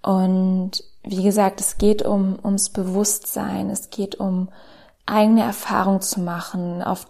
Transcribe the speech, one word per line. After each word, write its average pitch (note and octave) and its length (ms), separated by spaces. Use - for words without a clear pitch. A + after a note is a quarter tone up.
Und F#3 800
wie F#3 200
gesagt, G3 380
es - 180
geht G#3 240
um, G3 420
ums G3 260
Bewusstsein, G3 1000
es - 200
geht G3 260
um F#3 340
eigene G#3+ 360
Erfahrung G3 580
zu - 200
machen, F3 640
auf - 280